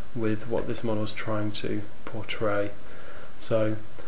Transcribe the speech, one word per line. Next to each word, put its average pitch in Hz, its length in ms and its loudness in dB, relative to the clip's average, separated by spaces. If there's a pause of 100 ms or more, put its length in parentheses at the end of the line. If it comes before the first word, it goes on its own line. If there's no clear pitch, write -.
(160)
with 107 320 0
what 107 200 0
this 120 160 0
model's 107 300 0
trying 104 380 0
to 107 300 0 (240)
portray. 104 640 0 (680)
So 110 360 2 (320)